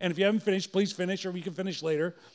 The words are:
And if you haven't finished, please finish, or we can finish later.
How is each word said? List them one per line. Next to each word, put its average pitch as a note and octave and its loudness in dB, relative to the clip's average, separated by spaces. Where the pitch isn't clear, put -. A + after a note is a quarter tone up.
And F3+ 2
if D#3+ -2
you F#3+ 6
haven't G#3 4
finished, F#3+ 0
please G3 2
finish, F#3 -2
or F#3+ -4
we F3+ -6
can E3+ -8
finish F#3 -4
later. D#3+ 0